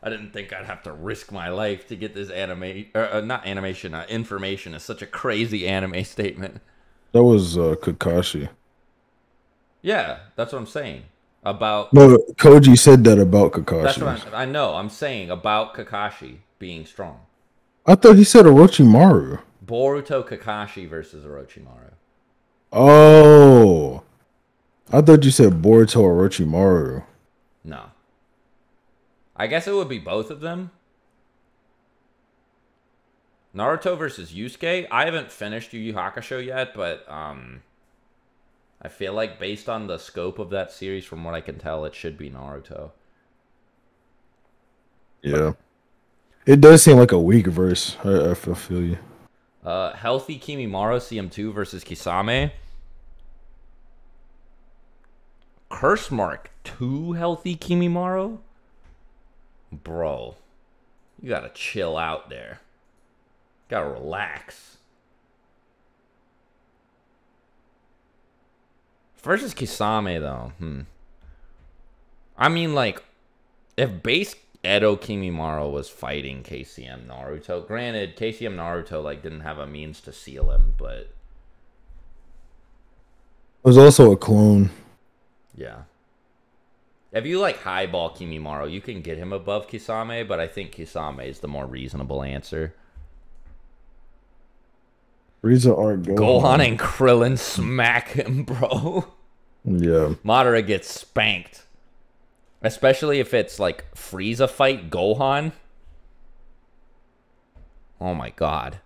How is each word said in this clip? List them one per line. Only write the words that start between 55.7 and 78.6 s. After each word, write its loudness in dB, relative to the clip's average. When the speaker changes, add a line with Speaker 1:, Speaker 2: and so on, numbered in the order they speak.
Speaker 1:
Mark -8
two -12
healthy -8
Kimimaro? -6
Bro, -12
you -20
gotta -12
chill -12
out -12
there. -20
Gotta -10
relax. -16
Versus -6
Kisame, -8
though. -14
Hmm. -16
I -2
mean, -6
like, -6
if -6
base -4
Edo -2
Kimimaro -10
was -12
fighting -14
K -18
C -20
M -20
Naruto, -16
granted, -12
K -10
C -14
M -14
Naruto, -12